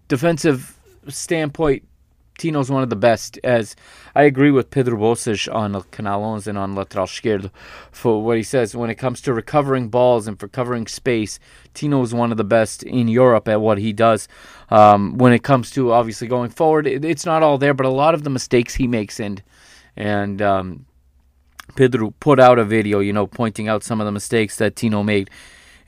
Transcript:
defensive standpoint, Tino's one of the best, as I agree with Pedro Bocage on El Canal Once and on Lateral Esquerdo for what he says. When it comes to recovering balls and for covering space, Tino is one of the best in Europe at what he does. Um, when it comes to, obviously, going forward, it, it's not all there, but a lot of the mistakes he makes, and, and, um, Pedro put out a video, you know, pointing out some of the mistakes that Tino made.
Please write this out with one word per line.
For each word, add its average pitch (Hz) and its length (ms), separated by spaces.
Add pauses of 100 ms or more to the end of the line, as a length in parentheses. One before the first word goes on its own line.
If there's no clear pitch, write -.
defensive 143 680 (300)
standpoint, 151 760 (540)
Tino's 147 320
one 135 140
of 123 60
the 113 60
best, 110 460
as 117 320 (400)
I 139 80
agree 143 300
with 127 180
Pedro 123 260
Bocage 110 560
on 104 220
El 92 80
Canal 101 380
Once 107 260
and 104 120
on 98 180
Lateral 98 280
Esquerdo 98 460 (400)
for 110 320
what 117 140
he 113 80
says. 123 320
When 117 140
it 110 40
comes 127 280
to 139 100
recovering 131 560
balls 120 400
and 104 100
for 104 80
covering 120 400
space, 113 540 (340)
Tino 143 280
is 117 120
one 120 160
of 113 60
the 110 80
best 110 400
in 120 240
Europe 117 400
at 107 120
what 107 180
he 107 140
does. 110 360 (420)
Um, 104 480
when 123 140
it 117 100
comes 127 300
to, 127 200
obviously, 113 360
going 120 220
forward, 156 360
it, 139 180
it's 165 220
not 160 160
all 147 160
there, 143 160
but 135 120
a 131 40
lot 143 240
of 156 80
the 147 80
mistakes 123 440
he 131 120
makes, 113 320
and, 101 240 (540)
and, 101 440
um, 95 460 (880)
Pedro 123 460
put 143 180
out 123 200
a 113 60
video, 104 360
you 101 120
know, 101 140
pointing 110 420
out 107 140
some 110 180
of 107 40
the 104 80
mistakes 107 460
that 104 180
Tino 107 260
made. 101 260 (600)